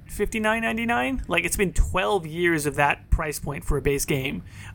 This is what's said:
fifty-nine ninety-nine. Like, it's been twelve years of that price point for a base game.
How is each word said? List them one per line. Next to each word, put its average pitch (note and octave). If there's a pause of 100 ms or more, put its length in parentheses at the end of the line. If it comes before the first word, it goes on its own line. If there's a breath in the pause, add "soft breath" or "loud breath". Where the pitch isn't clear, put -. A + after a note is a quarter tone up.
fifty-nine A3
ninety-nine. A#3
Like, E3+
it's E3
been F#3
twelve F#3+
years D#3+
of C#3
that D3
price D3+
point D3
for D3+
a C3+
base C#3+
game. D3 (320 loud breath)